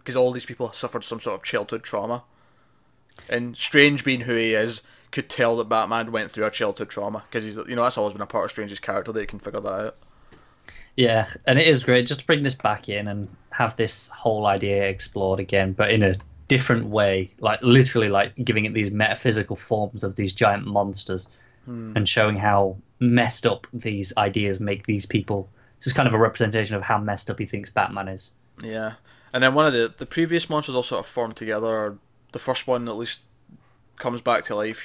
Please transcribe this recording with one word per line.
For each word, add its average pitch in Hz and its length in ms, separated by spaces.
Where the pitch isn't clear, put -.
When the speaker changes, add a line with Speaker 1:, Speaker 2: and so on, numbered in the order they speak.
Speaker 1:
'cause 127 120
all 127 160
these 123 140
people 117 260
suffered 120 320
some 117 160
sort 104 180
of - 60
childhood 113 380
trauma. 113 400
And 120 280
Strange, 143 480
being 127 180
who 120 140
he 110 180
is, 110 280
could - 180
tell 117 280
that 110 120
Batman 113 440
went 110 180
through 107 160
a 107 40
childhood 104 380
trauma, 104 420
'cause 113 120
he's, 107 140
you 120 180
know, 120 80
that's 127 160
always 104 140
been 101 100
a 98 40
part 101 180
of 104 80
Strange's 101 280
character, 101 320
that 110 80
he 101 60
can 101 140
figure 104 200
that 101 120
out. 104 240
Speaker 2:
Yeah, 113 300
and 135 120
it 160 80
is 139 180
great 123 220
just 143 140
to - 60
bring 151 160
this 135 120
back 107 340
in 104 200
and 101 200
have 120 260
this - 320
whole 107 380
idea 98 420
explored 95 520
again, 95 320
but 104 180
in 110 120
a 95 140
different 123 380
way, 101 440
like, 107 220
literally, 123 460
like, 98 260
giving 107 220
it 107 80
these 104 160
metaphysical 104 640
forms 104 480
of 98 120
these 95 160
giant 101 340
monsters 98 600
Speaker 1:
Hmm. 117 320
Speaker 2:
and 107 120
showing 107 280
how 101 400
messed 120 480
up 104 260
these 104 440
ideas 101 440
make 101 240
these 104 220
people. 101 420
Just 131 160
kind 131 120
of 110 60
a 107 40
representation 110 580
of 98 60
how 107 160
messed 104 320
up 104 80
he 107 80
thinks 101 240
Batman 98 380
is. 95 240
Speaker 1:
Yeah, 110 320
and 127 100
then 131 120
one 156 120
of 143 60
the, 117 240
the 127 100
previous 165 440
monsters 151 240
all 123 80
sort 110 180
of - 60
formed 113 300
together, 110 300
or 107 320
the - 60
first - 280
one 120 220
at 107 80
least 117 260
comes 120 240
back 117 240
to 110 120
life, 107 280